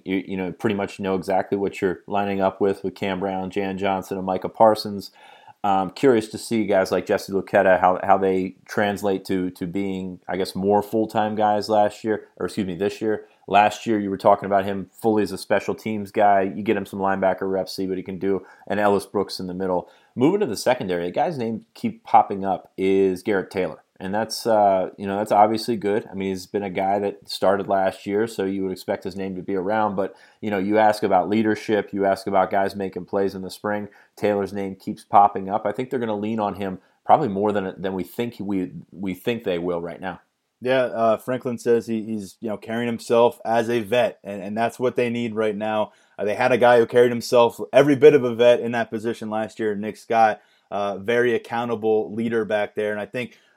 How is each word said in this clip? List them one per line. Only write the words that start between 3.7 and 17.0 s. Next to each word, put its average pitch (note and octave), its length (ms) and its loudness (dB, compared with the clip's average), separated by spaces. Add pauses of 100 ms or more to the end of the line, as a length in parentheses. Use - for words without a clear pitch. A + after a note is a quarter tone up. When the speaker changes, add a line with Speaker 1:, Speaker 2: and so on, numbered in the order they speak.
Speaker 1:
Johnson, F#2+ 380 -2
and F#2+ 100 -6
Micah F#2 220 -4
Parsons. G#2+ 640 2 (500)
Um, F#2+ 280 0
curious A2+ 380 2
to G#2 100 -10
see A2+ 260 -2
guys F#2+ 260 2
like F#2 160 0
Jesse G2 260 -2
Luketa, F#2+ 460 4
how, F#2 240 4
how G2 140 4
they F#2+ 400 0 (100)
translate G2+ 600 -2
to, F#2 240 -2
to F#2 160 -8
being, F#2+ 600 -6
I F2+ 120 -6
guess, F#2 180 -4
more G2+ 260 4
full-time G#2+ 540 -2
guys G#2 320 0
last G#2 340 2
year, G#2+ 260 -4 (100)
or F#2 80 -4
excuse G2 200 -4
me, F#2 100 -6
this G2+ 260 -4
year. G#2+ 240 -4 (200)
Last G#2 380 2
year, A2+ 140 0
you G2+ 100 -2
were G2 80 -4
talking G2+ 300 4
about G2 180 0
him G2 280 -6
fully G#2+ 300 0
as F#2 100 -4
a F#2+ 60 -8
special G2+ 360 -2
teams G#2 380 -8
guy. G2+ 300 4
You F#2+ 200 -6
get G#2 140 0
him G2 100 -4
some G2+ 140 -10